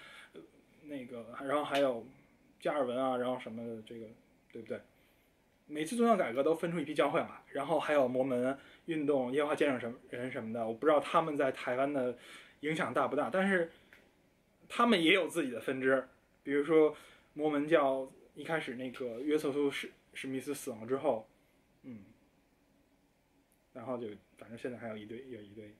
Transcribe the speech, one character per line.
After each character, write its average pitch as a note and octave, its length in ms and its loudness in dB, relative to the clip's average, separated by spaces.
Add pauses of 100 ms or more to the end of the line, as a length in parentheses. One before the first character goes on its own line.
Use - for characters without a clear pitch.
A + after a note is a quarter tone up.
(340)
呃， - 80 -18 (420)
那 C#3+ 220 -10
个， A#2+ 300 -14 (100)
然 C#3 120 2
后 D3 60 2
还 C#3+ 160 0
有 B2 260 2 (540)
加 - 140 -2
尔 C#3+ 120 2
文 A#2+ 100 -2
啊， C3 220 0
然 B2 100 0
后 B2+ 120 -2
什 B2 120 -10
么 A#2 140 -8
的， A2+ 160 -8
这 A#2 160 -14
个， A2+ 80 -12 (460)
对 A#2+ 100 -12
不 A2+ 60 -16
对？ A2 120 -6 (880)
每 D3+ 160 -4
次 D#3 120 -4
宗 A#3 100 4
教 A#3 100 6
改 D#3 160 0
革 C3 120 0
都 D#3 100 4
分 E3+ 180 -2
出 F3 80 -2
一 D3+ 40 -2
批 D3 100 -6
教 C#3+ 160 4
会 D3+ 100 2
来， A#2 80 -2 (260)
然 C#3 120 -4
后 D3+ 140 2
还 D3+ 120 -2
有 C#3+ 160 6
摩 B2+ 160 2
门 C3 320 0 (300)
运 D#3 180 -2
动、 C3+ 280 2
耶 C#3+ 100 2
和 D3 80 2
华 D3+ 60 2
见 D3+ 120 4
证 C3 120 2
什 A#2 100 -6
么 B2 80 -12 (140)
人 B2 200 -6
什 B2 120 -6
么 A2 100 -6
的， A#2 140 -2
我 A#2 80 -2
不 B2+ 100 -2
知 D#3 60 8
道 D3 80 8
他 D#3+ 240 2
们 D#3 120 -2
在 C#3 160 2
台 B2+ 240 -4
湾 C#3 160 0
的 B2 240 0 (440)
影 D#3 160 -2
响 C3 180 -2
大 C3+ 140 2
不 A2+ 80 -2
大， C3 160 0
但 F#3+ 180 2
是 F3 220 2 (1000)
他 - 160 2
们 A3 160 4
也 E3 120 6
有 F3+ 140 4
自 D#3+ 160 -2
己 C3 60 -4
的 A2+ 100 -8
分 C3 220 -4
支。 C3 260 2 (360)
比 C#3 80 -6
如 C#3+ 120 2
说 D#3 320 6 (380)
摩 D3+ 160 0
门 D3 180 0
教 C3+ 440 4 (240)
一 D3+ 80 -14
开 D#3 160 -2
始 C#3+ 160 -8
那 B2+ 160 -8
个 A#2+ 300 -8
约 D3+ 140 2
瑟 D3+ 160 0
夫 C#3+ 200 0
史-， - 200 -8 (220)
史 - 140 -10
密 C3 120 -4
斯 C3+ 140 -6
死 - 160 -8
亡 A2+ 180 -10
之 C3+ 100 -2
后， C3+ 300 0 (540)
嗯， A2+ 220 -16 (1700)
然 A#2+ 140 -12
后 B2+ 100 -4
就 A#2 80 -8 (320)
反 - 120 -18
正 A#2 60 -14
现 B2 160 -8
在 A#2+ 60 -12
还 A2+ 120 -10
有 G#2+ 60 -8
一 G#2 120 -14
堆， A#2 220 -12
有 A2+ 120 -14
一 G2+ 140 -20
堆， G#2 240 -18